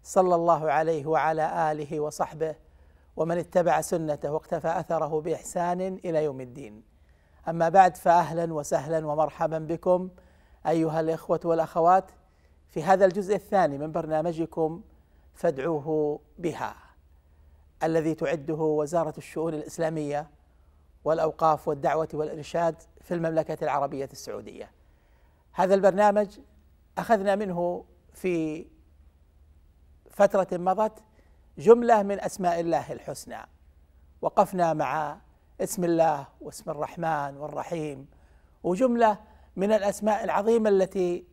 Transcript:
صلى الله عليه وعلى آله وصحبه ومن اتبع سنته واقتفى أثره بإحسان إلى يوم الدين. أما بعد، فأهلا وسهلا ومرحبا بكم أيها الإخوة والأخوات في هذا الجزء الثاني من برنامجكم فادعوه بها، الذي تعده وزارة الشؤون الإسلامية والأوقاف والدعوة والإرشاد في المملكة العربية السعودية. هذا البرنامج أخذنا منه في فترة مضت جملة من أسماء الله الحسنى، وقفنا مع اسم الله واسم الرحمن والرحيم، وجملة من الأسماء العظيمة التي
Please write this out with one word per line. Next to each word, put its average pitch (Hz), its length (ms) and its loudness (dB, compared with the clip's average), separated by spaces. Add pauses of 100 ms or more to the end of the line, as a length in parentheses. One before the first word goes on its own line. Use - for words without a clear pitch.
صلى 185 320 4
الله 165 360 2
عليه 156 340 0
وعلى 160 680 0
آله 151 280 -6
وصحبه 156 560 -6 (600)
ومن 165 220 -2
اتبع 165 440 0
سنته 151 500 -4
واقتفى 165 480 -4
أثره 156 420 -4
بإحسان 175 600 -4
إلى 185 420 -4
يوم 135 180 -4
الدين. 120 500 -18 (580)
أما 165 200 0
بعد، 180 280 6
فأهلا 165 560 2
وسهلا 156 540 -2
ومرحبا 156 520 -2
بكم 180 500 0 (580)
أيها 160 320 0
الإخوة 160 460 -2
والأخوات 170 640 2 (580)
في 160 140 -6
هذا 190 220 6
الجزء 190 300 2
الثاني 175 420 0
من 151 140 -8
برنامجكم 160 880 -2 (520)
فادعوه 151 880 -2 (180)
بها، 127 380 -6 (1080)
الذي 160 320 0
تعده 156 400 -4
وزارة 151 600 0
الشؤون 160 360 -6
الإسلامية 151 760 -6 (760)
والأوقاف 160 640 0
والدعوة 151 460 -2
والإرشاد 160 600 -4 (260)
في - 120 -10
المملكة 165 500 -2
العربية 139 480 -4
السعودية. 107 600 -14 (840)
هذا 185 220 4
البرنامج 202 640 4 (580)
أخذنا 196 380 2
منه 180 500 -4 (280)
في 165 540 -4 (1400)
فترة 190 480 2
مضت 190 460 -2 (540)
جملة 226 460 6
من 196 160 -4
أسماء 175 400 -2
الله 156 340 -2
الحسنى، 117 540 -14 (760)
وقفنا 175 520 2
مع 147 440 -4 (440)
اسم 185 220 -4
الله 160 440 2 (140)
واسم - 300 -12
الرحمن 147 680 -6
والرحيم، 147 680 -8 (560)
وجملة 226 540 2 (380)
من 196 160 0
الأسماء 208 520 0
العظيمة 214 460 2
التي 185 640 0